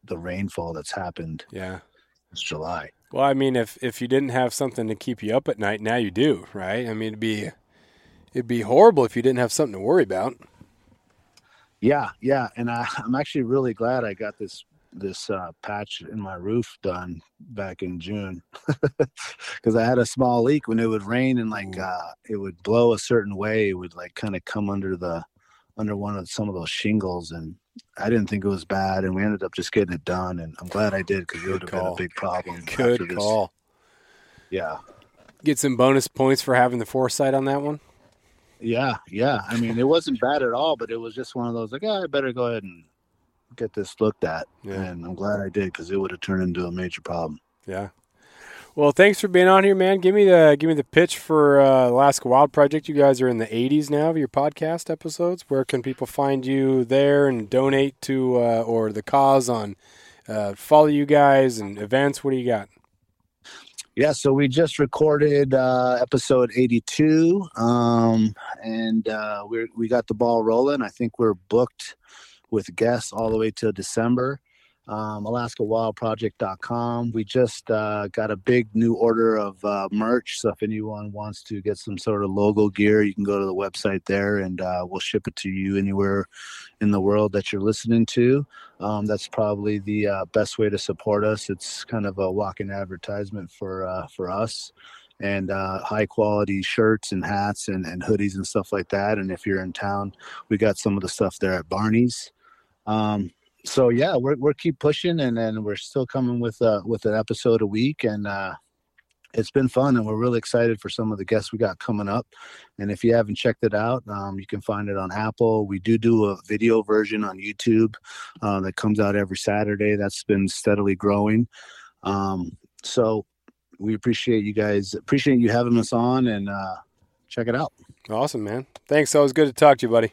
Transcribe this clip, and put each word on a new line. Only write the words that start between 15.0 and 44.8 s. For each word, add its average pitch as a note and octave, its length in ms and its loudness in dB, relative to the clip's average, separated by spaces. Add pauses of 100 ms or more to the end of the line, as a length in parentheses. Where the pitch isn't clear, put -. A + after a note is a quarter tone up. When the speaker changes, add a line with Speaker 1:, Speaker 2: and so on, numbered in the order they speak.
Speaker 1:
uh, F#2 220 -6 (100)
patch G#2 400 -10 (100)
in A2 80 -10
my F#2+ 160 -10
roof G#2+ 480 -4
done F2+ 380 -6 (180)
back G2+ 420 -12
in F2+ 180 -8
June F#2+ 420 -10 (260)
<laughs> - 960 -6
'cause A2+ 120 2
I A2+ 80 2
had B2 140 2
a A#2+ 80 2
small B2 380 0
leak C#3+ 240 0
when A2+ 120 0
it A2+ 80 0
would G#2+ 160 -2
rain B2 360 0
and, A2 100 -4
like, G2 280 -10
Speaker 2:
Ooh. F#2+ 40 -8
Speaker 1:
uh, F2+ 300 -8 (180)
it A2 80 -4
would F#2+ 260 -10
blow A#2 300 4
a G#2 60 -2
certain G#2 360 0
way. G#2+ 340 0
It F#2+ 40 -2
would, F2+ 220 -12
like, F2+ 200 -16
kinda G2 260 -6
come G#2 280 -6
under F#2+ 260 -4
the, E2+ 280 -6 (540)
under G#2+ 180 -4
one G2+ 220 -8
of, F2+ 120 -12
some G#2 180 -6
of F#2+ 80 -8
those E2+ 140 -8
shingles, F#2 640 -4
and E2 240 -12 (420)
I - 100 -6
didn't A2 220 0
think G2+ 160 -4
it G2+ 40 0
was F#2+ 160 -6
bad, F#2+ 380 -2
and F#2 120 -4
we G2 80 -2
ended G#2 180 -2
up F#2 140 -8
just - 160 -8
getting F#2 240 0
it D2+ 100 -12
done, F2+ 340 -6
and D#2+ 220 -12
I'm F2+ 60 -16
glad G2+ 260 -2
I G2 80 -4
did F#2 260 -4
'cause E2 140 -12
it F2 40 -12
Speaker 2:
Good F#2+ 80 -4
Speaker 1:
would F#2+ 100 -4
have - 80 -14
been - 80 -4
a - 40 -2
Speaker 2:
call. - 120 -4
Speaker 1:
big F3+ 180 -8
problem F2+ 480 -8 (160)
Speaker 2:
Good A#2+ 240 2
Speaker 1:
after F2 60 -6
this. F2 100 -6
Speaker 2:
call. G#2 340 0 (1000)
Speaker 1:
Yeah. E2+ 260 -6 (640)
Speaker 2:
Get D3 140 0
some C3+ 180 0
bonus C3 320 4
points C3+ 360 2
for C3 100 0
having B2 240 4
the A2+ 80 -4
foresight C3 480 0
on C3+ 120 0
that C#3 180 -2
one? D3 160 -6 (800)
Speaker 1:
Yeah, A#2 380 -2 (120)
yeah. A2+ 380 0
I A#2 100 -4
mean, A#2 220 -2
it B2+ 80 2
wasn't D3+ 340 2
bad C3+ 220 0
at A#2 100 -2
all, D3 240 0
but A2+ 140 -8
it A2+ 60 -6
was A2+ 180 -10
just B2+ 200 -12
one A#2+ 120 -6
of A#2 80 -6
those, A2+ 160 -6
like, C#3 120 -10
"Oh, G#3 200 -4
I E3+ 40 -8
better C#3 240 -2
go B2 140 -2
ahead A#2 180 -4
and F2 220 -18 (720)
get A2 160 -6
this - 260 -8
looked G#2+ 240 0
at." D#2+ 220 -6 (160)
Speaker 2:
Yeah. G2 200 -10